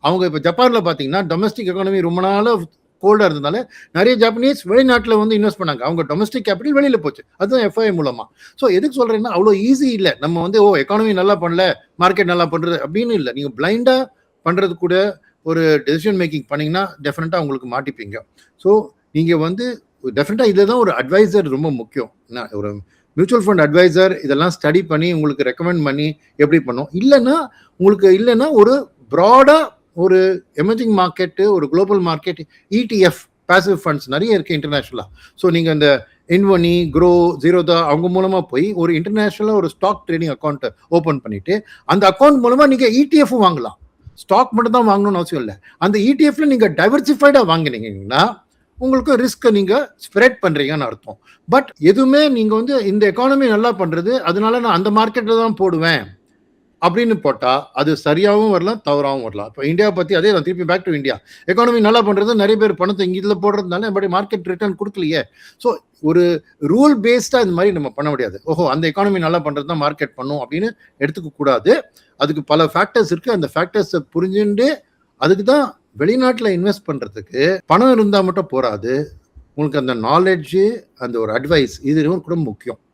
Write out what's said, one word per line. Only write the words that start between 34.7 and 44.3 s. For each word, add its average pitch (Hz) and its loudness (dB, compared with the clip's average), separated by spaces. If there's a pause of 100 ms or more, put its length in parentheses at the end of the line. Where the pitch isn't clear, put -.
So 185 0
நீங்க 165 0
அந்த 147 2 (400)
Invani, 175 2 (160)
Grow, 175 4 (220)
Zerodha 170 2
அவங்க 160 0
மூலமா 185 0
போய் 160 -2
ஒரு 170 -2
இன்டர்நேஷனலா 208 -2
ஒரு 180 0
ஸ்டாக் - -4
ட்ரேடிங் 165 -4
அக்கவுண்ட் 143 -6 (240)
ஓப்பன் 160 0
பண்ணிட்டு, 107 -6 (300)
அந்த 190 2
அக்கவுண்ட் 277 4
மூலமா 254 4
நீங்க 262 2
இ 247 2
டி 320 4
எஃப் 269 2
வாங்கலாம். 165 0 (380)
ஸ்டாக் 240 0